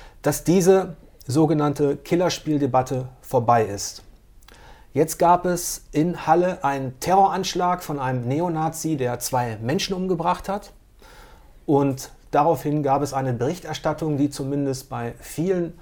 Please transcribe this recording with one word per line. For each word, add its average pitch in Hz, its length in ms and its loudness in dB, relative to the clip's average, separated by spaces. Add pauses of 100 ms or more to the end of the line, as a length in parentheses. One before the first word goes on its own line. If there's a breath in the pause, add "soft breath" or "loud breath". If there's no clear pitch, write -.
(220 loud breath)
dass - 220 -2
diese 185 500 4 (320)
sogenannte 147 680 2
Killerspieldebatte 139 1120 0 (120)
vorbei 117 440 2
ist. - 400 -8 (880 soft breath)
Jetzt 160 260 0
gab 175 280 4
es - 440 -4
in 156 380 0
Halle 180 340 2
einen 135 380 -4
Terroranschlag 180 800 2
von 147 160 -6
einem 127 300 -4
Neonazi, 160 680 -2
der 120 220 -2
zwei 120 420 -4
Menschen 180 360 -2
umgebracht 180 520 -2
hat. 202 220 -6 (960 soft breath)
Und 139 460 0 (180)
daraufhin 147 520 2
gab 139 180 2
es 139 140 -4
eine 131 180 -2
Berichterstattung, 156 880 -4
die 143 100 2
zumindest 139 640 -4
bei 117 280 -6
vielen 175 640 -2